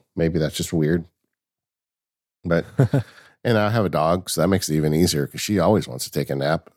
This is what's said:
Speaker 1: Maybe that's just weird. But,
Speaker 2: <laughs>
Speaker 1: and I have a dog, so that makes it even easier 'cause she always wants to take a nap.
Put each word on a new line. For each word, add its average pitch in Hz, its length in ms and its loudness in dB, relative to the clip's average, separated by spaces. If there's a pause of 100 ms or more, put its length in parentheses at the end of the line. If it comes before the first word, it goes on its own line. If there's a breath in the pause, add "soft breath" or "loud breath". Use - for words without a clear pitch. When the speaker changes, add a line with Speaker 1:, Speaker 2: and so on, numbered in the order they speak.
(160)
Speaker 1:
Maybe 82 240 0
that's 76 160 -2
just - 160 -8
weird. 82 320 0 (1400)
But, 85 180 0 (140)
Speaker 2:
<laughs> - 640 -2
Speaker 1:
and 117 140 2
I 104 120 2
have 113 160 0
a 85 40 -2
dog, 80 400 0
so - 100 -2
that 82 80 4
makes 92 220 0
it 78 60 0
even 76 180 2
easier 78 340 2
'cause - 140 -14
she 104 180 0
always 87 300 2
wants 65 160 -10
to - 60 -14
take 73 180 -4
a 69 60 -4
nap. 73 420 -4